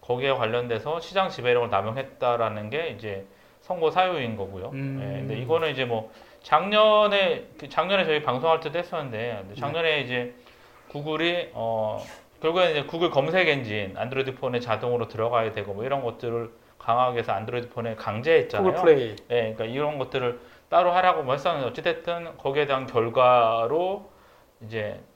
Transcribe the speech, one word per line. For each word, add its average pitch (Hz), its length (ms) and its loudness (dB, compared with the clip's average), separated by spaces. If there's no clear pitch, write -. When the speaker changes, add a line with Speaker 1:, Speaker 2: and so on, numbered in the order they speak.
Speaker 1:
거기에 131 300 0
관련돼서 123 680 -2
시장 190 260 0
지배력을 123 420 2
남용했다라는 110 1000 -2
게 151 220 -4
이제 101 340 -10
선고 165 320 -2
사유인 160 460 0
거고요. 95 320 -8
Speaker 2:
음. 135 320 -6
Speaker 1:
예, 98 180 -6
근데 107 180 -6
이거는 156 340 0
이제 131 120 -4
뭐 113 280 -4
작년에, 202 1120 4
그 147 100 -14
작년에 180 380 0
저희 151 180 0
방송할 160 380 2
때도 160 180 -4
했었는데, 120 600 -6
근데 98 160 -14
Speaker 2:
네. - 40 -12
Speaker 1:
작년에 151 420 0
이제 123 320 -4
구글이, 156 640 -2
어, 110 460 -2
결국에는 170 320 4
이제 147 140 0
구글 165 240 0
검색 160 400 2
엔진 104 480 -2
안드로이드 127 380 -4
폰에 123 260 -2
자동으로 120 480 -2
들어가야 113 420 0
되고 101 220 -6
뭐 104 100 -6
이런 135 200 -2
것들을 117 480 -6
강화하기 123 380 2
위해서 113 180 0
안드로이드 120 360 -4
폰에 113 260 -6
강제했잖아요. 147 760 2
Speaker 2:
구글 170 100 0
플레이. 135 340 6
Speaker 1:
예, 113 260 0
그러니까 113 100 -4
이런 143 320 -4
것들을 123 420 -2
따로 175 220 4
하라고 180 320 2
뭐 127 100 0
했었는데 143 340 0
어찌됐든 165 680 -4
거기에 139 280 0
대한 135 200 0
결과로 123 1200 4
이제 104 400 -6